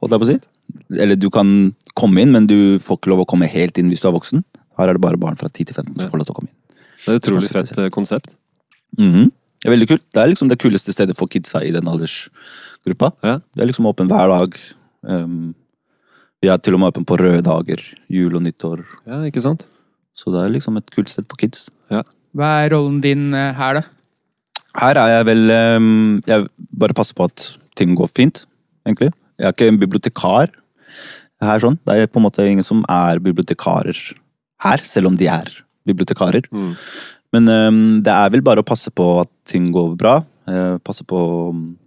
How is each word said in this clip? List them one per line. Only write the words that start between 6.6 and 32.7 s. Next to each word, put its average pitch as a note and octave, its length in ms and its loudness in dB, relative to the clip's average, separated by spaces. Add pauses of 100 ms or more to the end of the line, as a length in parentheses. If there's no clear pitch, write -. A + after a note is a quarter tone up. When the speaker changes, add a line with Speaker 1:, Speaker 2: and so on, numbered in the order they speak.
Speaker 2:
Det - 40 -12
er A2+ 100 2
utrolig G2 240 0
Speaker 1:
Ganske G2 100 -4
Speaker 2:
fett, F#2 160 -4
Speaker 1:
spesielt. G2 180 -4
Speaker 2:
eh, F#2 40 -4
konsept. G#2 440 -6 (600)
Speaker 1:
Mhm. G2 340 6 (300)
Det - 60 -4
er A#2+ 100 4
veldig A2+ 120 4
kult. - 140 2 (100)
Det A2 100 2
er B2+ 60 4
liksom D3+ 200 2
det B2 100 0
kuleste G2 340 0
stedet F#2 240 -2
for F#2 100 -4
kidsa F2 400 -6
i D2+ 40 -2
den E2+ 160 -2
aldersgruppa. - 1300 -6 (100)
Speaker 2:
Ja. A#2+ 180 -2 (140)
Speaker 1:
Det - 80 -4
er A#2 40 0
liksom A#2+ 200 -2
åpen F#2 220 -2
hver F#2+ 200 2
dag. F2+ 260 0 (520)
Ehm, E2+ 480 -8 (880)
vi F#2+ 60 2
er F#2 100 4
til F#2+ 160 0
og F#2 60 2
med F#2 140 2
åpen E2 100 -8
på F2 140 0
røde F2 240 2
dager, E2 360 -2 (300)
jul F2+ 280 -2
og E2+ 60 -4
nyttår. E2 420 -8 (220)
Speaker 2:
Ja, B2+ 160 -10
ikke C#3+ 200 -6
sant? D3 240 -4 (500)
Speaker 1:
Så - 160 -10
det F2+ 140 -2
er G#2+ 140 -2
liksom A2 160 -4
et - 140 -10
kult - 180 -4
sted - 200 -10
for - 80 -18
kids. - 320 -6 (220)
Speaker 2:
Ja. G#2 120 -4 (320)
Speaker 3:
Hva D3+ 300 0
er D3+ 60 0
rollen C#3+ 300 0
din, C#3+ 340 0
eh, C#3 180 -2
her, C3+ 220 -4
da? D#3 80 -2 (960)
Speaker 1:
Her C3 200 2
er A#2 120 4 (100)
jeg A#2 80 2
vel, A2+ 240 4
ehm, A2 760 2
jeg G#2+ 220 0 (300)
bare G#2+ 160 0
passer - 200 -2
på - 100 -2
at - 320 -8 (180)
ting F2+ 220 0
går - 120 0
fint, - 380 0 (400)
egentlig. B2 260 0 (260)
Jeg G2+ 100 -2
er F#2 40 -2
ikke A#2 160 2
en A2 100 4
bibliotekar G2 720 0 (920)
her G#2+ 160 2
sånn. A#2+ 260 0
Det G2 120 0
er A2 100 2
på - 120 -4
en A2+ 120 6
måte - 180 0
ingen G2 160 2
som A2 240 0